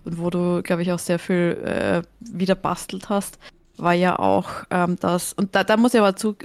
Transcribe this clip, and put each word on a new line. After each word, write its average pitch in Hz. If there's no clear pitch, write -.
und 165
wo 170
du, 175
glaub 175
ich, 175
auch 175
sehr 170
viel, 175
äh, 170
wieder 190
bastelt -
hast, 202
war 175
ja 180
auch, 185
ähm, 180
das, 175
und -
da, 190
da 214
muss 233
ich 233
aber 196
zu, 214